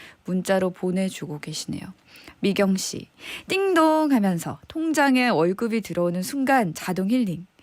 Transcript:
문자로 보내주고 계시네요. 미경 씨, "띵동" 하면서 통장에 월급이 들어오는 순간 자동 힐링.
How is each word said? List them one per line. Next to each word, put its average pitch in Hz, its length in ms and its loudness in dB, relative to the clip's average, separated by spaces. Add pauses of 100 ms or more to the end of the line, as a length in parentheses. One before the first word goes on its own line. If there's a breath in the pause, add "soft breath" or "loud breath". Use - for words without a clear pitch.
(240 loud breath)
문자로 185 460 0
보내주고 185 720 -6
계시네요. - 420 -10 (580 loud breath)
미경 196 360 2
씨, - 320 -8 (400 loud breath)
"띵동" 320 640 4
하면서 190 460 0 (100)
통장에 277 600 2
월급이 202 540 2
들어오는 175 400 -2
순간 262 520 2
자동 190 360 -2
힐링. 196 360 0 (160)